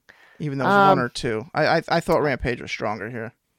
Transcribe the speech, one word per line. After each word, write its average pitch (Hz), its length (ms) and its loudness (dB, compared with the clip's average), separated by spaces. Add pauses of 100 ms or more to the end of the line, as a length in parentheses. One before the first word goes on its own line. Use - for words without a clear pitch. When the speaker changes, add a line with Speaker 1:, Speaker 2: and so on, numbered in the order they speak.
(400)
Speaker 1:
even 143 200 -6
though 131 60 -2
it - 20 0
was 196 80 4
Speaker 2:
Um, 196 220 6
Speaker 1:
one 127 80 0
or 120 40 -4
two. 113 360 -4 (100)
I, 147 220 2
I, 160 100 -2
I 170 140 0
thought 160 200 2
Rampage 127 400 -2
was - 100 -12
stronger 107 380 -6
here. 117 240 -10 (240)